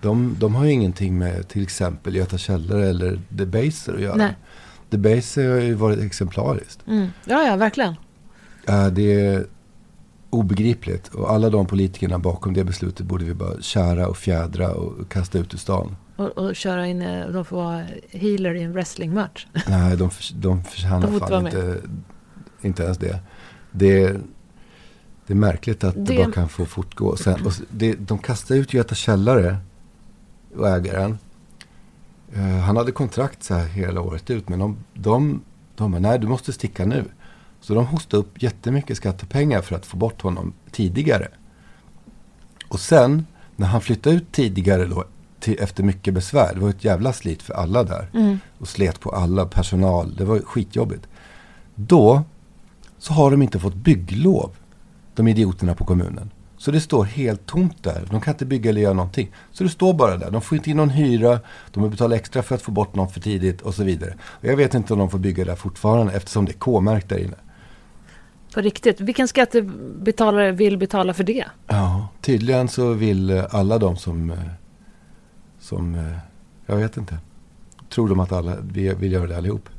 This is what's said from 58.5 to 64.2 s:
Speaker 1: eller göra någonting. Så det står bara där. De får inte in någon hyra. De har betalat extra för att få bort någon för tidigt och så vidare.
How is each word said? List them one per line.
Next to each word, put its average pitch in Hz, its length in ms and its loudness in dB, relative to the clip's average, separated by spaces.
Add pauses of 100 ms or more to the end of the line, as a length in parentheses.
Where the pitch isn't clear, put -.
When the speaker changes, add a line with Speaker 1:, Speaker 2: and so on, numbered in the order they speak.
Speaker 1:
eller 104 100 2
göra 101 140 4
någonting. 92 360 -2 (220)
Så - 120 -4
det 180 60 2
står 185 240 4
bara 113 220 4
där. 85 140 -6
De 110 120 0
får - 160 -2
inte 156 120 -4
in 147 60 0
någon 151 140 4
hyra. 120 500 4 (320)
De 101 100 0
har 107 80 2
betalat 117 280 2
extra 117 240 -4
för 131 120 -4
att 123 80 -4
få - 80 -8
bort 101 240 -2
någon 95 160 0
för - 100 -12
tidigt 92 400 -2
och 95 140 -6
så 104 100 -2
vidare. 90 380 -2